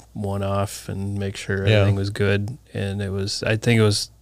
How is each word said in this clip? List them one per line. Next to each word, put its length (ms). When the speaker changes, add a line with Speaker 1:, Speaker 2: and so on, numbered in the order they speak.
Speaker 1:
one-off 760
and 320
make 160
sure 320
Speaker 2:
Yeah. 140
Speaker 1:
everything 140
was 160
good. 460
And 280
it 100
was, 320
I 140
think 220
it 40
was, 260